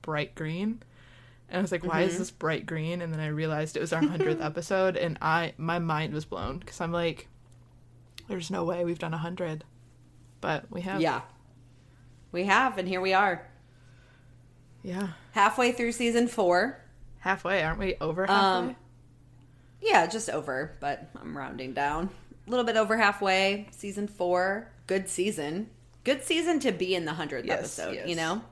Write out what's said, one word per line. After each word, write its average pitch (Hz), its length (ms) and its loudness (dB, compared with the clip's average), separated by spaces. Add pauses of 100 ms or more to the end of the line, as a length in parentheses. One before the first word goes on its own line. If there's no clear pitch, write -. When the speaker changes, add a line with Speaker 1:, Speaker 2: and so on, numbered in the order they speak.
Speaker 1:
bright 147 320 -2
green. 185 480 -4 (680)
And 175 80 -4
I 185 60 2
was 180 80 -2
like, 175 120 -2
"Why 165 180 2
is 175 100 4
Speaker 2:
Mm-hmm. 180 80 -2
Speaker 1:
this 180 100 -4
bright - 380 -2
green?" 165 340 -4
And 165 100 -6
then 156 80 -4
I 156 100 -2
realized 156 460 -2
it - 40 0
was 165 140 -2
our 165 100 2
hundredth 165 380 0
Speaker 2:
<laughs> - 20 -4
Speaker 1:
episode, 185 520 0
and 165 280 -2
I, 160 340 2
my 165 220 -2
mind 156 340 -2
was 151 100 -4
blown, 107 360 -6
'cause - 200 -16
I'm 170 120 -2
like, 170 360 -2 (1000)
"There's 180 240 -6
no 180 120 -2
way 175 220 0
we've 170 140 -2
done 165 160 -4
a - 20 -4
hundred." 165 460 -6 (760)
But 151 300 -2
we 175 120 -8
have. 190 200 -2
Speaker 2:
Yeah. 143 200 2 (1080)
We 175 120 -2
have, 214 340 4
and 180 100 -2
here 185 140 -2
we 190 120 2
are. 190 340 2 (1400)
Speaker 1:
Yeah. 190 240 -4 (240)
Speaker 2:
Halfway 220 400 6
through 233 220 0
season 233 340 4
four. 202 520 4 (420)
Speaker 1:
Halfway, 190 420 0
aren't 165 160 0
we 190 200 0
over 180 300 0
Speaker 2:
Um, 196 380 4
Speaker 1:
halfway? 254 80 -6 (1080)
Speaker 2:
yeah, 302 240 6
just 208 240 -6
over, 143 500 -4
but 143 300 -6 (100)
I'm - 160 -10
rounding 135 380 -8
down. 151 380 -2 (340)
A 208 60 -6
little 247 160 2
bit 226 100 2
over 220 200 4
halfway, 202 720 4
season 202 360 -6
four. 185 640 0 (160)
Good 190 240 -2
season. 180 640 -2 (320)
Good 285 200 0
season 330 360 2
to 247 120 2
be 185 220 0
in 170 120 0
the 151 80 -4
hundredth 160 340 -6
Speaker 1:
Yes, - 120 0
Speaker 2:
episode, - 360 -6
Speaker 1:
yes. - 120 -8
Speaker 2:
you 170 80 -2
know? 165 360 -2